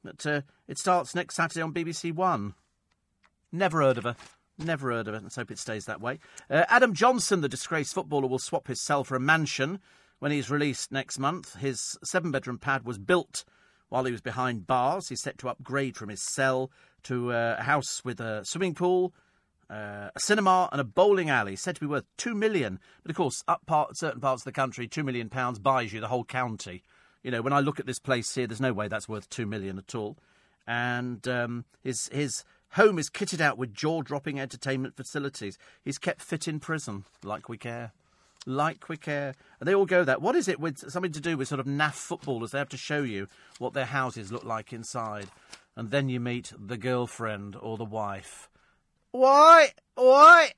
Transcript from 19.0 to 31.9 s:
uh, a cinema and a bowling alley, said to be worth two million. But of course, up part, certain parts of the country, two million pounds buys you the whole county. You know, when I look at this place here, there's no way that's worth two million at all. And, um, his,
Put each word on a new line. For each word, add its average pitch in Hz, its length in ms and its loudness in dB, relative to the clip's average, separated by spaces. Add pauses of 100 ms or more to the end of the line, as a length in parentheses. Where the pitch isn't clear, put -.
uh, 104 440 -10
a - 60 -12
cinema 190 540 4
and 143 80 -2
a - 20 -2
bowling 180 460 4
alley, 107 260 0
said 170 200 -6
to - 60 -12
be 151 60 -4
worth 143 180 -2 (120)
two 240 180 -4
million. 185 440 0 (220)
But 165 100 -10
of 160 40 -8
course, 151 320 -2
up 165 180 0
part, 151 320 0
certain 131 220 -4
parts 131 220 0
of - 40 -20
the 135 60 -10
country, 123 380 -4
two 156 160 -4
million 120 240 -4
pounds 123 280 -4
buys 117 360 0
you 110 80 -8
the 110 60 -6
whole 123 180 -4
county. 110 580 -6 (400)
You 131 80 -6
know, 117 100 -2
when 135 120 0
I 143 80 4
look 139 180 -2
at - 60 -10
this 123 140 -8
place 123 360 -4
here, 127 100 -2
there's 110 140 -10
no 131 140 0
way 104 160 -4
that's 104 180 -8
worth 107 220 -10
two 117 160 -6
million 98 320 -6
at 98 180 -14
all. 110 220 -6 (500)
And, 123 600 -4
um, 120 380 -4 (160)
his, - 300 -6